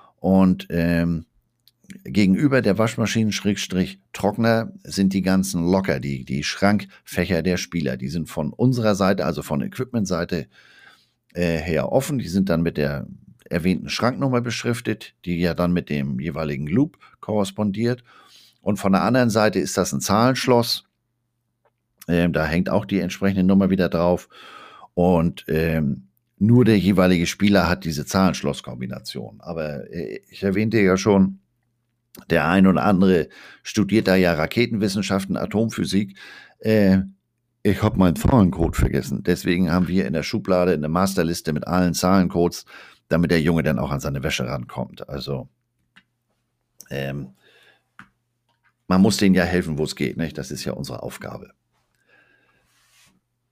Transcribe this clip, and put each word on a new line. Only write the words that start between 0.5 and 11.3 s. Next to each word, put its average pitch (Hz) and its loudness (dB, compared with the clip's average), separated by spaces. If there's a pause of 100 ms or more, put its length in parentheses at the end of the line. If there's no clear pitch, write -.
ähm, 85 0 (800)
gegenüber 113 2
der 101 2
Waschmaschinen 110 0
Schrägstrich 95 -4 (120)
Trockner 113 0 (100)
sind 98 0
die 95 0
ganzen 92 0
Locker, 92 0
die, 67 -8
die 69 -6
Schrankfächer 92 -2
der 87 0
Spieler. 69 -4
Die 65 -10
sind 78 -6
von 76 -6
unserer 120 0
Seite, 95 0
also 71 -4
von 73 -4
Equipment-Seite, 90 -4 (880)